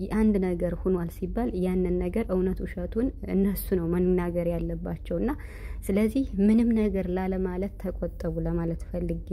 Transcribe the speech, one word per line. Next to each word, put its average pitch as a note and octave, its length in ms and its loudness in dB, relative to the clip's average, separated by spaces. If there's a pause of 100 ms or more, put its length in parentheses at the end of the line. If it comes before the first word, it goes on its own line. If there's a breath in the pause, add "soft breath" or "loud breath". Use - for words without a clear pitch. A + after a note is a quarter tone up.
(120)
አንድ G#3+ 300 4
ነገር F3 340 0
ሆኗል F3 360 0
ሲባል A3+ 380 -2 (100)
ያንን F3+ 400 2
ነገር F3+ 300 0
እውነት F#3 320 0
ውሸቱን F#3 460 -2 (220)
እነሱ F#3+ 360 2 (100)
ነው E3+ 140 2
መናገር F3 600 2
ያለባቸው E3+ 680 -4
እና G#3+ 140 0 (520 loud breath)
ስለዚህ G#3+ 400 2 (140)
ምንም A3 360 6
ነገር G3+ 380 2
ላለማለት F#3 640 -2
ተቆጠቡ F3 640 -4
ለማለት E3 420 0
ፈልጌ E3+ 500 -4